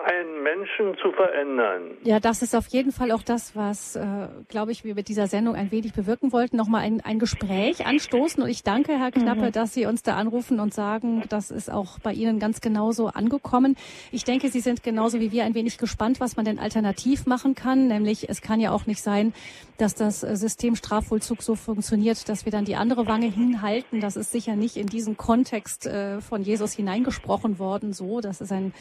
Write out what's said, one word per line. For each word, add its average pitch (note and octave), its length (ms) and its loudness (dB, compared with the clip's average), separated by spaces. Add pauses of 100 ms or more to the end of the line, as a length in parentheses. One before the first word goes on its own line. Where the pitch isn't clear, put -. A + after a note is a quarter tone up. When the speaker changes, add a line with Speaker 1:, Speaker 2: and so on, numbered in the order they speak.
Speaker 1:
einen E3 380 -2
Menschen F#3+ 600 0
zu F#3+ 100 2
verändern. A#2+ 920 2
Speaker 2:
Ja, G#3+ 160 4
das A3+ 220 0
ist B3 120 0
auf A3+ 140 2
jeden C4 240 2
Fall B3 180 -2
auch A3 120 0
das, - 340 -4
was, G#3 400 -4
äh, - 40 -6 (480)
glaube A3 240 -2
ich, - 120 -10
wir G#3+ 100 -6
mit G3+ 140 -6
dieser G#3 180 2
Sendung A3 300 2
ein G3 160 -2
wenig A3 200 0
bewirken A3+ 400 0
wollten. B3 240 4
Nochmal A3 260 2
ein, A3+ 220 0
ein A3 140 0
Gespräch G#3+ 680 0
anstoßen. C#4 560 2
Und A#3+ 60 0
ich - 140 -4
danke, A#3+ 360 2
Herr B3+ 120 0
Knappe, A3 360 2
Speaker 3:
Mhm. G#3 60 0
Speaker 2:
dass A3 220 0
Sie A#3+ 120 0
uns A3 160 0
da A3+ 140 0
anrufen A3+ 440 0
und G#3 120 0
sagen, A3 580 0
das G#3 200 -4
ist - 200 -8
auch F#3+ 320 -4
bei G#3+ 100 -2
Ihnen A3 260 0
ganz G#3+ 220 -2
genauso A3 480 0
angekommen. B3+ 680 2 (360)
Ich A#3+ 120 -4
denke, C4 240 2
Sie B3 120 0
sind A#3+ 240 0
genauso A3+ 360 2
wie A3 120 0
wir A3+ 120 2
ein A3 100 0
wenig A3+ 240 0
gespannt, A#3 420 0
was B3 160 -2
man A3 80 0
denn G#3+ 160 0
alternativ G#3+ 680 0
machen B3+ 300 2
kann. C4 320 4
Nämlich, G#3 400 0
es - 120 -6
kann A3 200 0
ja A3 120 2
auch G#3 140 0
nicht G#3 160 -2
sein, G#3 300 2 (460)
dass G#3 160 2
das, G#3 280 -2
äh, G#3+ 140 -2
System A3 400 0
Strafvollzug G#3+ 680 -2
so A3+ 120 0
funktioniert, G#3+ 720 0
dass G#3+ 160 -2
wir G#3+ 80 -2
dann G#3 140 0
die G3+ 100 -2
andere A#3 300 2
Wange A3+ 200 2
hinhalten. A3 760 0
Das G3+ 160 -2
ist G#3+ 160 -6
sicher A3+ 240 -2
nicht A3 200 0
in G#3 100 -2
diesen G#3+ 300 -4
Kontext, - 680 0
äh, G3+ 340 -4
von G3+ 220 -6
Jesus G#3 320 0
hineingesprochen G3+ 840 -2
worden. G3 340 -4
So, F#3+ 280 -6
das G3+ 200 -6
ist G3 120 -8
ein, F#3+ 280 -2